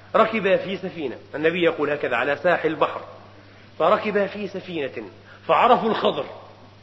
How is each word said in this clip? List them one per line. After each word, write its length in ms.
ركبا 400
في 200
سفينة، 400
النبي 300
يقول 260
هكذا: 260
"على 200
ساحل 320
البحر". 320
فركبا 480
في 220
سفينة، 420
فعرفوا 440
الخضر، 340